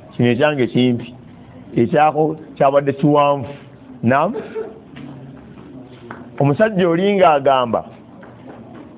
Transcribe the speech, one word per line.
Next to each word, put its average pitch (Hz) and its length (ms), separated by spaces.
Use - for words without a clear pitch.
Kino 120 160
ekyange 131 380
kimpi. 123 480
Ekyako 151 600
kyabadde 139 380
kiwanvu, 143 560
naam. 143 320
Omusajja 170 480
oli 190 280
ng'agamba, 135 680